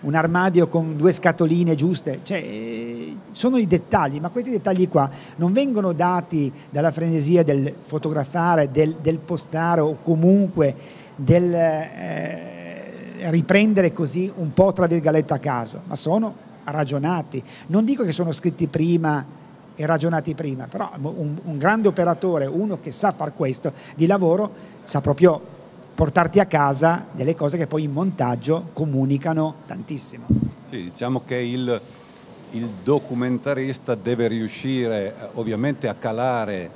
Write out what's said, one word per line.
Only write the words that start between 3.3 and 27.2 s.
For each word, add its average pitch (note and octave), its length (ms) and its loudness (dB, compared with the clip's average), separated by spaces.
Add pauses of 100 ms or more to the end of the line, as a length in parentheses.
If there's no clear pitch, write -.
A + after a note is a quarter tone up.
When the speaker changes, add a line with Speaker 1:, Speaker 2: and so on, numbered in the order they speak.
Speaker 1:
sono B3+ 280 0
i G#3+ 80 2
dettagli, D#3 540 0
ma E3+ 100 -6
questi B3 200 -6
dettagli F#3 380 0
qua C#3+ 200 4 (280)
non F3 160 0
vengono G#3+ 400 2
dati E3+ 580 0 (200)
dalla D3+ 200 2
frenesia E3 540 2
del C#3 280 2 (120)
fotografare, D3+ 840 0
del, D#3 300 2
del D#3+ 180 0
postare E3 640 0
o D3 200 0
comunque E3 720 4 (400)
del, F3 400 2
eh, E3 1300 -4 (440)
riprendere F#3 640 4
così E3+ 420 -4
un D#3+ 200 -4
po' F#3+ 180 6
tra F#3 140 2
virgolette D#3 480 2
a C3+ 40 -4
caso, A#2+ 480 -4
ma - 80 -8
sono G3+ 400 -2 (300)
ragionati. D3 760 -4 (260)
Non G3 180 2
dico C4+ 180 0
che F3 100 0
sono E3+ 200 -2
scritti E3 340 -2
prima D#3 580 2 (520)
e D3+ 100 -4
ragionati D#3+ 480 0
prima, C3+ 320 -8
però G3 240 -6 (100)
un, D3+ 400 -6
un D#3 180 -8
grande G#3 280 2
operatore, E3+ 600 2
uno F3+ 340 -2
che - 100 -12
sa G3 220 0
far D3+ 240 -6
questo C3+ 360 -2 (220)
di E3 120 2
lavoro, F#3+ 440 2 (340)
sa - 160 -2
proprio D3 400 4 (540)
portarti E3+ 460 4
a F#3+ 60 6
casa D3 680 2
delle C#3+ 220 -2